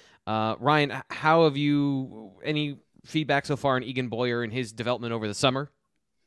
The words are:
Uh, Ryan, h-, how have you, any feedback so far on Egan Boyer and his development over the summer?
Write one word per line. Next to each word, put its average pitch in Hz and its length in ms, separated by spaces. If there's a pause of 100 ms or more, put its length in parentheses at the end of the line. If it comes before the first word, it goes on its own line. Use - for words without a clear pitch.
(280)
Uh, 110 320
Ryan, 143 320
h-, 127 180
how 160 360
have 143 100
you, 139 800 (100)
any 151 360 (260)
feedback 147 400
so 147 100
far 131 220
on 123 60
Egan 127 260
Boyer 120 340
and 110 80
his 117 220
development 117 400
over 110 160
the 104 40
summer? 135 380 (560)